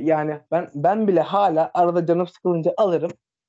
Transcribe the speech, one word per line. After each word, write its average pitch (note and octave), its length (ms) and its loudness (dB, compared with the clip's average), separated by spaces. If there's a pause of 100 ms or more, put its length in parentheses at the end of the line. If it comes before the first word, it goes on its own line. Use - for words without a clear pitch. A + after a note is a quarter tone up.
yani D3+ 380 -2 (100)
ben, F3 240 -2
ben G3 340 0
bile F3 120 4
hala E3+ 540 0
arada F3 320 2
canım F3 200 0
sıkılınca F3 500 -2
alırım. F3 340 0 (380)